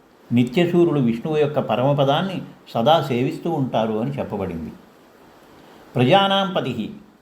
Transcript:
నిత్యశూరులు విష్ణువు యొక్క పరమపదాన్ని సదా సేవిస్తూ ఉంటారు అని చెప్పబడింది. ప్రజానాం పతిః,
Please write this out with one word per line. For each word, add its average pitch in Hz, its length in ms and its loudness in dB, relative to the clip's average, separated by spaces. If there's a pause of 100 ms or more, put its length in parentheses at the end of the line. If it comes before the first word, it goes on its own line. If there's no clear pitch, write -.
(340)
నిత్యశూరులు 165 680 2
విష్ణువు 123 360 -2
యొక్క 147 220 0
పరమపదాన్ని 143 840 0 (320)
సదా 143 280 4
సేవిస్తూ 143 480 -4
ఉంటారు 117 420 0
అని 107 180 -4
చెప్పబడింది. 92 600 -6 (1200)
ప్రజానాం 190 580 4
పతిః, 123 360 -4 (340)